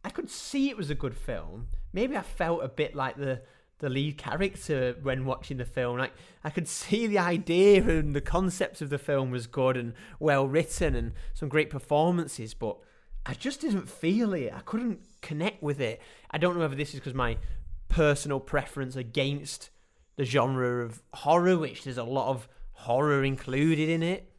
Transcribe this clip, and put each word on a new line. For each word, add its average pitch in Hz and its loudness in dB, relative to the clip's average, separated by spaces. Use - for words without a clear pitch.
I 302 -6
could - -6
see 277 0
it 254 -4
was 151 -4
a 143 0
good 127 -4
film. 98 -6
Maybe 254 0
I 185 -4
felt 170 -2
a 127 -4
bit 147 -2
like 131 -2
the, 135 -4
the 147 -4
lead 143 0
character 147 -2
when 131 -2
watching 131 -4
the 123 -4
film. 123 -2
Like, 127 -2
I 151 -4
could 165 -2
see - -2
the 202 4
idea 180 6
and 151 2
the 143 0
concept 180 0
of 139 -6
the 143 -2
film 135 0
was 120 -4
good 131 2
and 117 -6
well 139 4
written 156 2
and 117 -2
some 151 -4
great 151 2
performances, 147 0
but 110 -4
I 127 -4
just - -6
didn't 196 -2
feel 202 0
it. 127 -4
I - -10
couldn't 226 -4
connect 165 -4
with 147 -2
it. 117 -2
I 151 -4
don't 175 2
know 170 0
whether 143 0
this 143 -4
is 135 -10
'cause 131 -8
my 120 0
personal 147 4
preference 135 -4
against 139 -4
the 139 0
genre 123 2
of 113 -12
horror, 175 4
which 139 -4
there's 127 -6
a 117 -4
lot 131 0
of 127 -4
horror 139 2
included 147 2
in 165 2
it. 180 -2